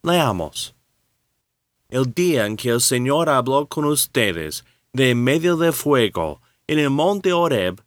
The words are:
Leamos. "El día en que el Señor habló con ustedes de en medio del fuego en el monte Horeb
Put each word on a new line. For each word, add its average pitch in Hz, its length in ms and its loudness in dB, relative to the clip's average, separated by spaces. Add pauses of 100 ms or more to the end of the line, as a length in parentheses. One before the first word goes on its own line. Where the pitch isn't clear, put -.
Leamos. 127 720 -2 (1120)
"El 127 240 -2
día 160 320 2
en 107 100 -4
que 123 140 -4
el 117 120 0
Señor 139 480 0
habló 135 360 2
con 147 200 -6
ustedes 101 760 -2 (300)
de 131 160 2
en 120 140 2
medio 160 340 2
del 165 160 2
fuego 98 680 0 (280)
en 151 100 -2
el 143 140 0
monte 180 420 0
Horeb 117 540 0